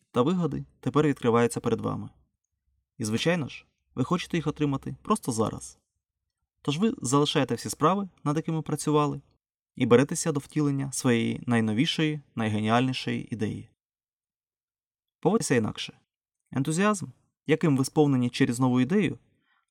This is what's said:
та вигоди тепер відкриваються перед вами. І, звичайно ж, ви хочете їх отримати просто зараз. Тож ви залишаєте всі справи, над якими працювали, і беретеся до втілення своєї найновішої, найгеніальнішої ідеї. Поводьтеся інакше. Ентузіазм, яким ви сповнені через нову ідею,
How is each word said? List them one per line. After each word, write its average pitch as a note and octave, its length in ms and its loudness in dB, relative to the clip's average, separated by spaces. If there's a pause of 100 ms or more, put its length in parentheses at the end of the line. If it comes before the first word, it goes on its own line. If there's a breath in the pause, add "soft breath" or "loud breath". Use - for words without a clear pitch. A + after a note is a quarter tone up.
(120)
та B2 100 0
вигоди D3 440 0 (140)
тепер D3+ 280 2
відкриваються A#2+ 520 2
перед A2+ 220 -2
вами. G#2 280 -6 (880)
І, A2+ 80 -6
звичайно C3+ 420 0
ж, - 180 -16 (300)
ви B2+ 80 -2
хочете F3+ 340 -2
їх D#3 100 -2
отримати C#3 540 -4
просто G#3+ 300 -2
зараз. - 480 -4 (840)
Тож D3 160 -2
ви A3 240 0
залишаєте C3+ 540 0
всі A#2 140 -10
справи, F#3 400 0 (140)
над D3 120 -2
якими D#3+ 260 -2
працювали, D3 600 -2 (540)
і B2 100 0
беретеся C#3 460 4
до C#3+ 80 -2
втілення C#3 520 -2
своєї A#2 540 0
найновішої, B2 760 0 (140)
найгеніальнішої A#2 960 0
ідеї. G#2 380 -6 (1500)
Поводьтеся F#3+ 360 2
інакше. - 380 -2 (580)
Ентузіазм, D#3+ 540 -2 (420)
яким D3+ 300 2
ви C3 80 0
сповнені C3+ 440 2
через B2+ 300 0
нову B2+ 220 2
ідею, E3 380 0 (520)